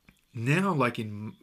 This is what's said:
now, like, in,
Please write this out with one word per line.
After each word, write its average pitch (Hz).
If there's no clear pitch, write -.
now, 151
like, 120
in, 107